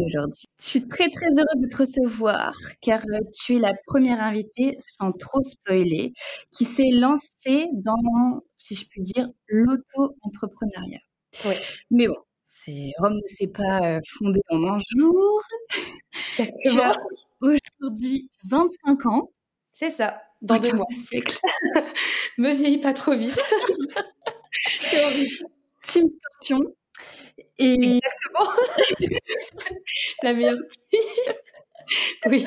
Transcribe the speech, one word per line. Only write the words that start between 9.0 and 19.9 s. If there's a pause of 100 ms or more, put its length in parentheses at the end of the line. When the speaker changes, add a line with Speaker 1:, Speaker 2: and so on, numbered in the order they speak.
Speaker 1:
dire, (200)
l'auto-entrepreneuriat. (460)
Speaker 2:
Oui. (340)
Speaker 1:
Mais
bon, (280)
c'est,
Rome
ne
s'est
pas,
euh,
fondée (100)
en
un (180)
jour. (960)
Speaker 2:
Exactement.
Speaker 1:
Tu
as (460)
aujourd'hui (180)
vingt-cinq
ans. (500)
Speaker 2:
C'est
ça, (220)